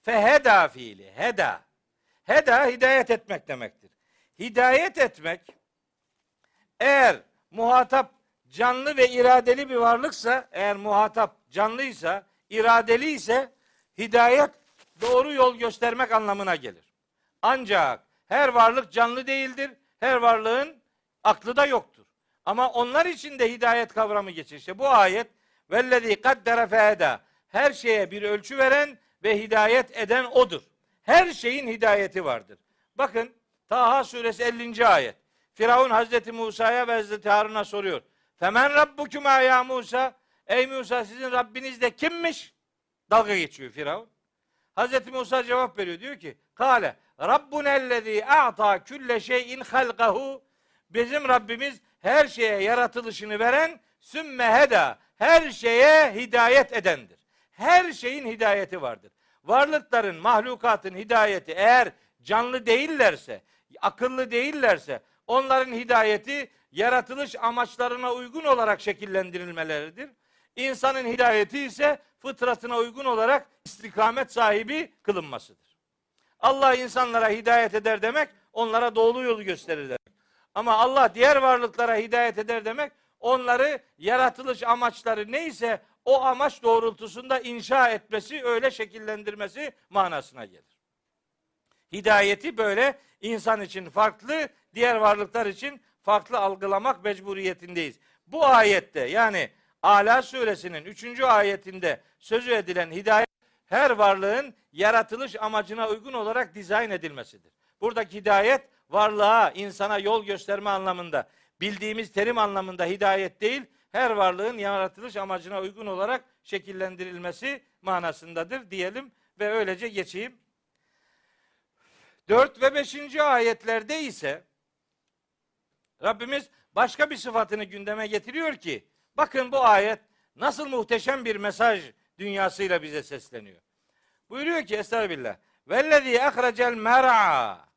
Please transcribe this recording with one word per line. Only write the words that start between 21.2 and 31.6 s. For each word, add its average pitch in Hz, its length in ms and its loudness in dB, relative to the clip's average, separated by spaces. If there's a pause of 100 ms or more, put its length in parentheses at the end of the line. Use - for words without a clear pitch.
aklı 214 320 0
da 285 100 4
yoktur. 240 380 -4 (420)
Ama 233 240 -2
onlar 247 360 0
için 294 320 -10
de 233 140 0
hidayet 233 400 0
kavramı 208 380 -2
geçir. 156 260 -16
İşte 180 220 -12
bu 277 100 -2
ayet, 202 380 4 (440)
"Vellezî 233 500 0
kaddere 233 460 2
fehedâ." 196 540 2 (280)
Her 269 240 2
şeye 214 380 -2
bir 202 120 -12
ölçü 208 360 -6
veren 269 400 2 (260)
ve 214 180 0
hidayet 220 540 2
eden 226 280 0
odur. 240 380 2 (400)
Her 349 300 4
şeyin 254 360 -6